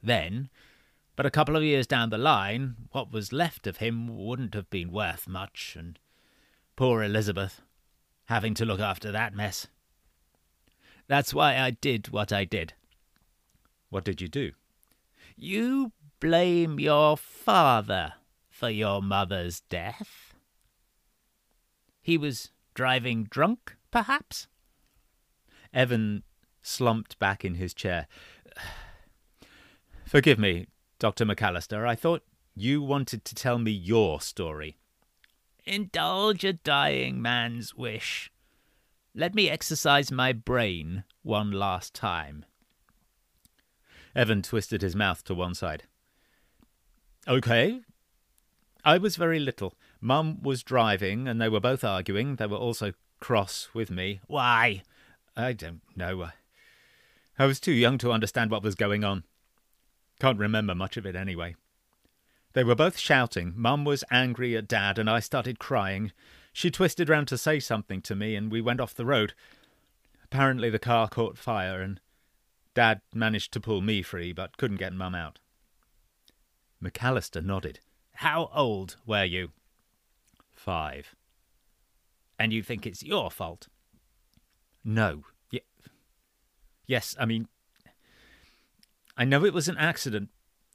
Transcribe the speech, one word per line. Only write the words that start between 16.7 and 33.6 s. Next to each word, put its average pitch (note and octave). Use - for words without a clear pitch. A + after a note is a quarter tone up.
your D3+
father A2
for -
your G#2
mother's G2
death." -
"He E3
was D3
driving B2
drunk, E3
perhaps?" B3
Evan A2+
slumped A2+
back G2
in F2+
his F2+
chair. F2
<sighs> -
"Forgive C3+
me, F#2
Doctor A2
McAllister, G#2
I A#2+
thought E3
you C3
wanted C3+
to -
tell A#2+
me A2